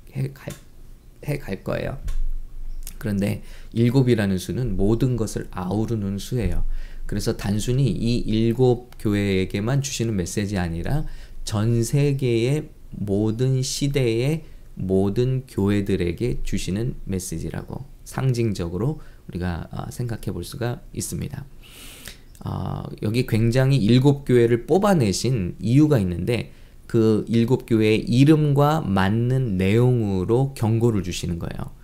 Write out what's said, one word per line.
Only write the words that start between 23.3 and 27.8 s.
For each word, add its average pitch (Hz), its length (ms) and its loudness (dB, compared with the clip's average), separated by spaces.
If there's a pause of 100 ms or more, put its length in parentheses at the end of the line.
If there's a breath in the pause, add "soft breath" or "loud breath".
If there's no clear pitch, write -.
일곱 127 480 4
교회를 117 420 4
뽑아내신 127 920 2
이유가 143 400 6
있는데 92 520 -2 (340 loud breath)
그 110 420 4
일곱 117 380 2
교회의 110 340 4